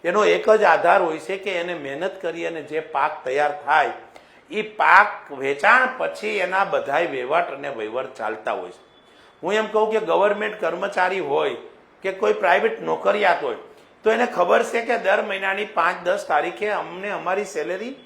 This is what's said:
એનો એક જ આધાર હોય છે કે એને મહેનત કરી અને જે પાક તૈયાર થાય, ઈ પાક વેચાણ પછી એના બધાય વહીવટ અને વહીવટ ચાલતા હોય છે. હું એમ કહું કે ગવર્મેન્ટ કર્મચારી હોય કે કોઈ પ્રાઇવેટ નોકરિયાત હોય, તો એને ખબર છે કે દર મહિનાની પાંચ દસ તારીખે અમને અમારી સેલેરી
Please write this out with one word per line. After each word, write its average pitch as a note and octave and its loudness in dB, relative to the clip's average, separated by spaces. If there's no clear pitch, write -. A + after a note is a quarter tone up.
એનો F#3+ 2
એક F3 4
જ G#3+ 8
આધાર F3 6
હોય D#3+ -2
છે F#3 -6
કે G3 -6
એને F3 -4
મહેનત D#3 -6
કરી E3 -6
અને E3 -6
જે D3 -6
પાક D3+ -4
તૈયાર C#3+ 0
થાય, C#3+ 4
ઈ G#3 -4
પાક F3 4
વેચાણ D3 2
પછી G#3 -4
એના F#3 0
બધાય D3+ 0
વહીવટ C#3 -2
અને C#3 -10
વહીવટ A#2 -6
ચાલતા A2 -6
હોય F2+ -6
છે. - -20
હું F3+ -2
એમ A3 0
કહું G#3+ 0
કે G#3+ 2
ગવર્મેન્ટ G3+ 0
કર્મચારી F#3 -2
હોય D3 -2
કે F#3+ -4
કોઈ G#3 0
પ્રાઇવેટ G#3 2
નોકરિયાત F3 0
હોય, A#2+ -4
તો A3 4
એને A#3 2
ખબર G#3+ 2
છે A#3 -2
કે A#3 -2
દર G3 2
મહિનાની G3 -4
પાંચ F3+ 0
દસ F#3 -2
તારીખે F3 -2
અમને F3 -6
અમારી F#3 -4
સેલેરી F#3+ -6